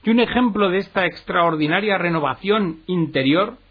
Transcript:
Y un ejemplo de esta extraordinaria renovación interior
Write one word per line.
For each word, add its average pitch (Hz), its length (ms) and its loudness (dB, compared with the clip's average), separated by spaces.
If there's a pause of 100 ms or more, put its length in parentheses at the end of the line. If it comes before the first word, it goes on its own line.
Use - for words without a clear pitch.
Y 220 60 0
un 233 100 4
ejemplo 214 500 0
de 185 100 0
esta 190 260 -2
extraordinaria 170 920 0
renovación 175 880 -2
interior 165 720 0 (120)